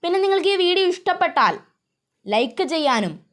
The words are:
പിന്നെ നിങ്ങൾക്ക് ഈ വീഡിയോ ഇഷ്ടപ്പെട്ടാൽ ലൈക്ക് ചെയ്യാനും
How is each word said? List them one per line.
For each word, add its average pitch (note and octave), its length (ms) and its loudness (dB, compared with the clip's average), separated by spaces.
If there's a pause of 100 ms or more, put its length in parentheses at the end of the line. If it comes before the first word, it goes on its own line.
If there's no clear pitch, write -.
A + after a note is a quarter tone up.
പിന്നെ F4 240 0
നിങ്ങൾക്ക് G4 300 2
ഈ - 100 -2
വീഡിയോ F4+ 300 2
ഇഷ്ടപ്പെട്ടാൽ D#4+ 600 0 (680)
ലൈക്ക് A3+ 480 0
ചെയ്യാനും B3 400 0 (200)